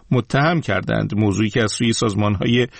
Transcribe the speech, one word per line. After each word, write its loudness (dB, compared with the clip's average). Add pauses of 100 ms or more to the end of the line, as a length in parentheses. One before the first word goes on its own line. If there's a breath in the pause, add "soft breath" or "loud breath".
(120)
متهم 0
کردند، -2
موضوعی 0
که 0
از 0
سوی 0
سازمان‌های 0 (120)